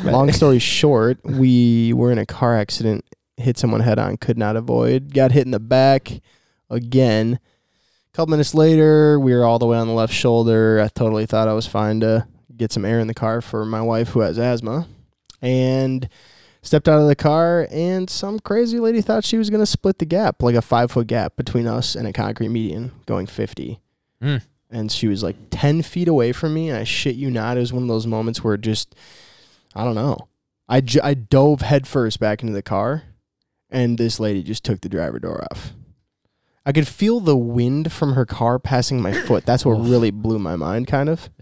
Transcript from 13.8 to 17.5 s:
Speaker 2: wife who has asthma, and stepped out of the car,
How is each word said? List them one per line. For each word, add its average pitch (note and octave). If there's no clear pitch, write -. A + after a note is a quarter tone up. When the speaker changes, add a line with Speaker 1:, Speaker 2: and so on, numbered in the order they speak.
Speaker 2:
wife A2+
who A#2+
has F2
asthma, A#2+
and C3
stepped -
out D3+
of D3
the D3
car, E3